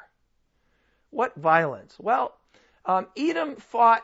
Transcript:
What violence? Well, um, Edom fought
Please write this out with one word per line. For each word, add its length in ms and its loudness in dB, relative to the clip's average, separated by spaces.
What 260 -4
violence? 640 0
Well, 380 -4
um, 220 -2
Edom 380 -4
fought 480 2